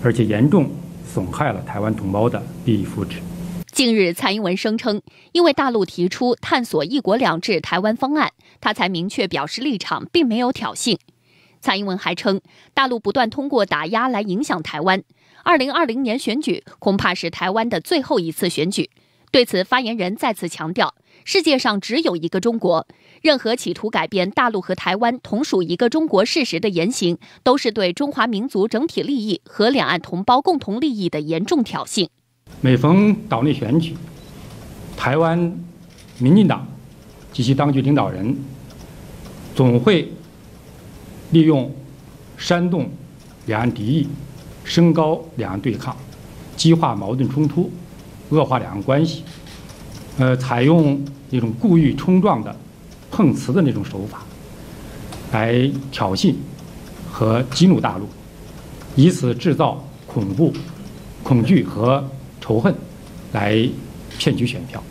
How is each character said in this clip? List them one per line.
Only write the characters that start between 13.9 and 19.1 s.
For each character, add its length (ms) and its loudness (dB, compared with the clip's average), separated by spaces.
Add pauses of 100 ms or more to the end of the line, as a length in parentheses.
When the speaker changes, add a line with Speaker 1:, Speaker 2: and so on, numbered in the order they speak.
Speaker 2:
来 160 -2
影 200 -2
响 200 -4
台 180 -8
湾。 220 2 (400)
二 120 4
零 160 2
二 140 2
零 160 -2
年 160 0
选 240 -2
举 220 -2 (160)
恐 180 2
怕 160 2
是 160 -4
台 220 -4
湾 180 0
的 100 -2
最 220 0
后 180 0
一 120 -2
次 180 -2
选 220 -2
举。 180 -2 (420)